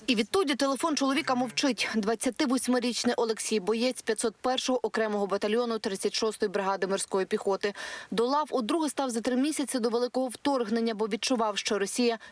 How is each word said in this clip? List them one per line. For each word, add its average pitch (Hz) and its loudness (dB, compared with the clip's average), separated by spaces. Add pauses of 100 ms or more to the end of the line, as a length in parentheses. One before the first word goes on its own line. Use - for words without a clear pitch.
І 254 2
відтоді 285 0
телефон 277 0
чоловіка 269 2
мовчить. 247 0
Двадцятивосьмирічний 240 0
Олексій, 220 0
боєць 226 0
п'ятсот 220 -2
першого 254 0
окремого 208 0
батальйону 214 0
тридцять 196 -2
шостої 214 0
бригади 196 0
морської 196 0
піхоти. 202 0 (360)
До 220 2
лав 285 2
удруге 269 0
став 269 -2
за 226 -2
три 247 0
місяці 277 0
до 226 2
великого 247 0
вторгнення, 226 0
бо 214 -2
відчував, 214 0
що 202 -2
Росія 226 0 (120)